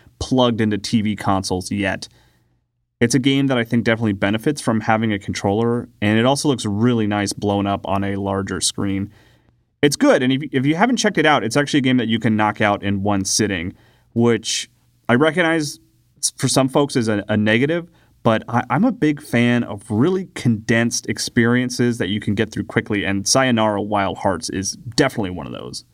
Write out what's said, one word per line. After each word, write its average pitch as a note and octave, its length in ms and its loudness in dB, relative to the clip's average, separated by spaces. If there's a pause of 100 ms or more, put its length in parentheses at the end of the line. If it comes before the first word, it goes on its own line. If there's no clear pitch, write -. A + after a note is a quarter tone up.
(180)
plugged B2 420 2
into G#2+ 160 0
T G#2+ 260 0
V G#2+ 120 0
consoles F#2+ 560 -2
yet. G2 380 -4 (920)
It's A#2+ 140 2
a C#3+ 40 4
game C3+ 300 2
that C3 100 0
I A2+ 60 0
think A#2 200 -2
definitely A2+ 300 2
benefits A2 480 -2
from A2 180 0
having A2 320 0
a G2+ 60 -2
controller, A2 720 -2 (120)
and G#2+ 180 2
it A2+ 60 4
also C#3 240 2
looks B2 160 0
really A2+ 420 2
nice G2+ 280 -2
blown G2+ 320 0
up G2 200 -2
on G2 180 -2
a G2 120 -4
larger G2 460 -4
screen. G2 480 -4 (720)
It's D3 140 2
good, A#3 260 4
and B2+ 100 2
if, C3+ 100 -2 (100)
if C3 120 0
you D3+ 120 2
haven't A#3 200 2
checked G3+ 220 0
it D#3 80 4
out, C#3+ 180 4
it's A#2 120 -2
actually C#3+ 220 0
a B2+ 40 2
game B2+ 160 2
that A#2 80 -2
you A2+ 120 0
can A2+ 180 0
knock G#2+ 260 0
out G2+ 200 2
in G2+ 200 0
one G2+ 240 0
sitting, F#2+ 480 -2 (400)
which A#2 560 0 (380)
I A#2+ 80 4
recognize D#3+ 640 0 (380)
s-, - 180 -4
for C3 120 0
some C3+ 200 2
folks C#3+ 280 0
is A2+ 120 0
a, G2+ 200 0
a G#2 80 0
negative, C3 540 2 (320)
but A2 260 2
I, A#2+ 220 0
I'm D3 140 2
a B3+ 80 2
big D3+ 280 -2
fan A#2+ 440 0
of - 260 -10
really F3+ 440 0
condensed A#2 720 0
experiences A#2+ 920 0
that G2 100 -2
you G#2 120 -2
can G#2 140 -4
get A2 180 -2
through G#2 120 -4
quickly, G#2 400 -2
and G2 240 -2
Sayonara A2 540 2
Wild G2+ 360 -2
Hearts F#2+ 300 -2
is - 280 -6
definitely A#2 540 -2
one E2 160 -10
of A#1+ 60 -12
those. A#1+ 420 -12